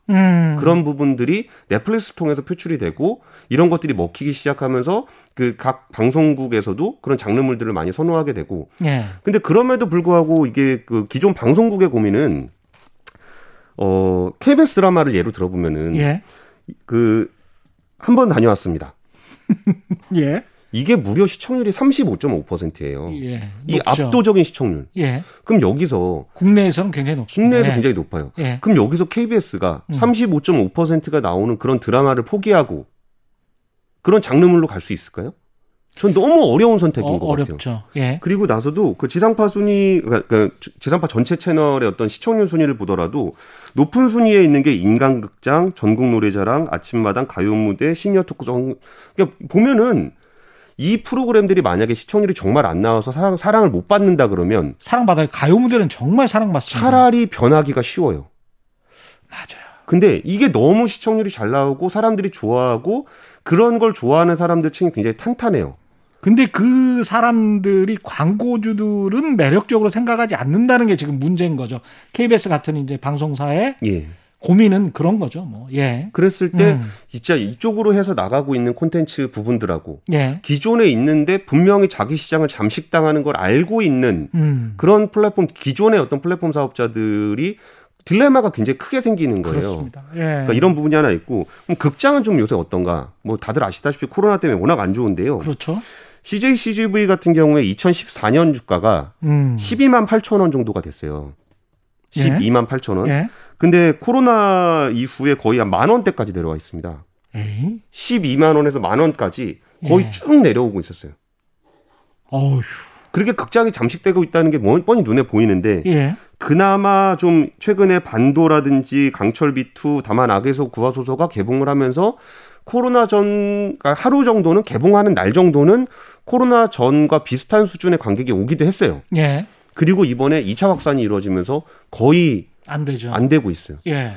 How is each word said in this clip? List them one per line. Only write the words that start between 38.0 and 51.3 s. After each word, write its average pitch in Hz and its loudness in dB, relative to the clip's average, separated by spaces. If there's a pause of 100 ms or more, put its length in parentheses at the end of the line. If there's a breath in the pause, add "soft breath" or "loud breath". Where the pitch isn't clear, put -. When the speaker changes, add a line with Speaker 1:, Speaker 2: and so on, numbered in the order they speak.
Speaker 2:
그리고 196 -2
나서도 131 -2
그 143 -6
지상파 214 0
순위, 202 2
그러니까, 113 -2
그 107 2
지-, - -20
지상파 160 -2
전체 131 -2
채널의 147 0
어떤 107 -4
시청률 214 -2
순위를 156 0
보더라도 95 -4 (420 loud breath)
높은 240 2
순위에 220 4
있는 143 4
게 147 2
인간극장, 127 0
전국노래자랑, 110 0
아침마당, 110 -4
가요무대, 107 -2
시니어 190 0
토크송. 127 -6 (400 soft breath)
그러니까 - -2 (120)
보면은 214 2 (640 soft breath)
이 180 -2
프로그램들이 220 2